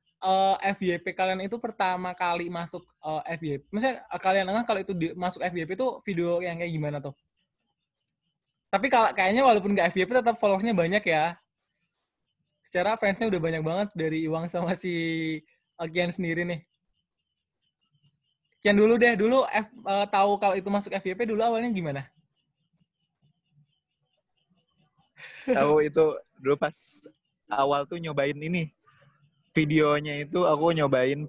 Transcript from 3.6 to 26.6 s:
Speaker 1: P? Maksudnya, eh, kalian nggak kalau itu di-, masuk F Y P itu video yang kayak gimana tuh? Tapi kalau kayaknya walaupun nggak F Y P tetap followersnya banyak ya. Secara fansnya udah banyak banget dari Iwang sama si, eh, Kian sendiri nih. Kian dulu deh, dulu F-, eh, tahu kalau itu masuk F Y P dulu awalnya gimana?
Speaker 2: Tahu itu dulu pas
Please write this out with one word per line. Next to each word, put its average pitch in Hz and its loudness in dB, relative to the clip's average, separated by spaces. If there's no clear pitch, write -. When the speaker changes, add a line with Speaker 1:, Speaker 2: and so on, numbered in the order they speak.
Speaker 1:
P? - -18
Maksudnya, 233 -2
eh, - -10
kalian 190 2
nggak 226 -2
kalau 208 0
itu 190 -8
di-, 165 -4
masuk 180 -4
F 175 -4
Y 170 -6
P - -14
itu 254 -2
video 175 -2
yang 175 -6
kayak 170 -6
gimana 147 -4
tuh? 139 -10
Tapi 196 0
kalau 233 4
kayaknya 202 2
walaupun 202 4
nggak 175 2
F - -6
Y 185 2
P - -14
tetap 233 2
followersnya 202 2
banyak 185 0
ya. 165 0
Secara 190 -2
fansnya 208 0
udah 180 0
banyak 160 -2
banget 180 -2
dari 160 -2
Iwang 160 -4
sama 175 -2
si, 180 -4
eh, 165 -8
Kian 175 0
sendiri 175 -4
nih. 165 -6
Kian 202 4
dulu 214 6
deh, 240 6
dulu 226 4
F-, 208 -4
eh, 202 -2
tahu 202 4
kalau 196 2
itu 185 -8
masuk 202 -2
F 196 -6
Y 185 -4
P 226 -4
dulu 214 -2
awalnya 233 0
gimana? 151 -4
Speaker 2:
Tahu 151 4
itu 151 2
dulu 139 2
pas 151 -4